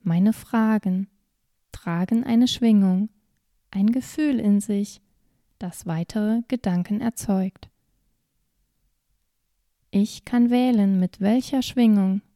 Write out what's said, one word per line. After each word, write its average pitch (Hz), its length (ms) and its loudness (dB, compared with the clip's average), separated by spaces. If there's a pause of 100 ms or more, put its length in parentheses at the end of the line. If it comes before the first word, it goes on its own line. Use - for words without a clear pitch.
meine 185 280 2
Fragen, 214 760 -2 (640)
tragen 185 520 -2
eine 233 240 2
Schwingung, 202 640 2 (600)
ein 202 200 0
Gefühl 262 480 -2
in 202 200 2
sich, 202 420 -6 (580)
das - 260 -12
weitere 214 640 -2
Gedanken 202 540 -2
erzeugt. 190 680 -4 (2250)
Ich - 340 -2
kann 240 240 2
wählen, 233 500 2
mit 180 220 -2
welcher 247 400 0
Schwingung 208 600 2 (140)